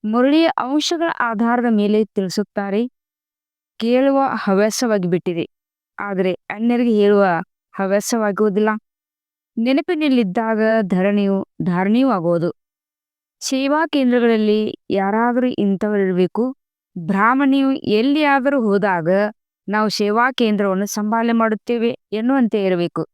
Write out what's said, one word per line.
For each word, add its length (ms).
ಮುರಳಿಯ 440
ಅಂಶಗಳ 520
ಆಧಾರದ 500
ಮೇಲೆ 360
ತಿಳಿಸುತ್ತಾರೆ. 760
ಕೇಳುವ 400
ಹವ್ಯಾಸವಾಗಿ 760
ಬಿಟ್ಟಿದೆ. 380
ಆದರೆ 300
ಅನ್ಯರಿಗೆ 580
ಹೇಳುವ 340
ಹವ್ಯಾಸವಾಗುವುದಿಲ್ಲ. 920
ನೆನಪಿನಲ್ಲಿದ್ದಾಗ 1000
ಧರಣಿಯು, 680
ಧಾರಣೆಯೂ 480
ಆಗುವುದು. 440
ಸೇವಾ 480
ಕೇಂದ್ರಗಳಲ್ಲಿ 880
ಯಾರಾದರೂ 580
ಇಂಥವರಿರಬೇಕು. 1080
ಬ್ರಾಹ್ಮಣಿಯು 760
ಎಲ್ಲಿಯಾದರೂ 880
ಹೋದಾಗ 480
ನಾವು 200
ಸೇವಾ 420
ಕೇಂದ್ರವನ್ನು 540
ಸಂಭಾಲನೆ 460
ಮಾಡುತ್ತೇವೆ 680
ಎನ್ನುವಂತೆ 540
ಇರಬೇಕು. 480